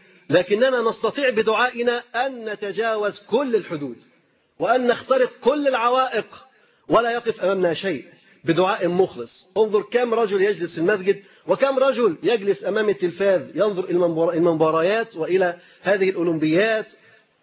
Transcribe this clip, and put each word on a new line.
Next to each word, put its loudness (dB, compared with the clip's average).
لكننا 2
نستطيع -2
بدعائنا 0
أن -4
نتجاوز -4
كل -2
الحدود، -4
وأن 2
نخترق 2
كل 2
العوائق، -2
ولا 2
يقف -4
أمامنا 2
شيء -6
بدعاء 0
مخلص. -2
انظر 2
كم -2
رجل 0
يجلس -2
في -8
المسجد، 0
وكم 2
رجل 2
يجلس 0
أمام 0
التلفاز 0
ينظر 0
إلى -4
المبار-، 2
المباريات 0
وإلى 0
هذه 2
الأولمبيات. 0